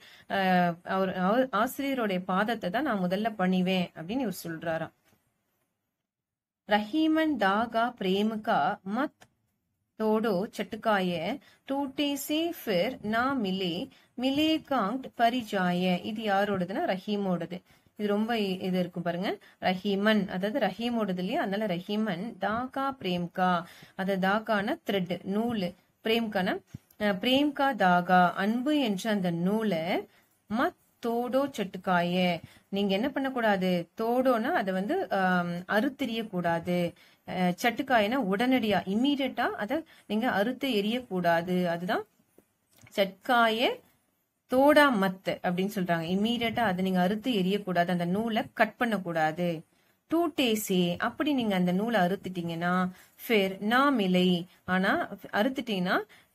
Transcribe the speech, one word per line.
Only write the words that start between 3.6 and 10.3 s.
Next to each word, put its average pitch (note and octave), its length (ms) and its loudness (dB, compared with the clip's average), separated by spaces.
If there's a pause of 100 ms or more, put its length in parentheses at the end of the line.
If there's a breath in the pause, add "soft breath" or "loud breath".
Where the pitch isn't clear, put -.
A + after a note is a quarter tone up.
அப்படின்னு F3+ 260 -6
இவர் G3+ 160 -4 (120)
சொல்றாராம். D#3+ 440 -6 (1800)
ரஹீமன் D#4 680 2
தாகா A3+ 640 0
பிரேமுகா G3+ 800 0 (180)
மத் D4 320 -6 (720)
தோடோ G#3+ 460 0 (120)